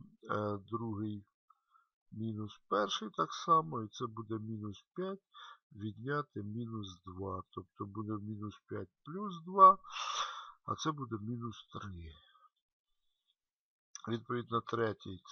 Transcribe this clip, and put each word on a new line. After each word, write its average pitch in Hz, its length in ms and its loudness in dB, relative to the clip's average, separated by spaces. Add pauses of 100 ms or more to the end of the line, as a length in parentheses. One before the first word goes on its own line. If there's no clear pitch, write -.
(320)
е, 104 260 0
другий 104 680 -4 (840)
мінус 107 580 -4
перший 202 400 2
так 165 240 -2
само, 160 480 4
і 107 60 -4
це - 200 -6
буде 110 320 -4
мінус 107 460 -6 (100)
п'ять 190 240 -4 (520)
відняти 110 720 -4
мінус 107 640 -6
два. 92 440 -4
Тобто - 360 -10
буде 104 260 -6
мінус 104 560 -6
п'ять 104 220 -6 (160)
плюс 175 380 -8
два, 190 340 12 (880)
а 110 100 -2
це - 160 0
буде 127 300 -2
мінус 117 520 -6
три. 92 380 -10 (2000)
Відповідно, 117 540 -2
третій — 104 600 -2 (100)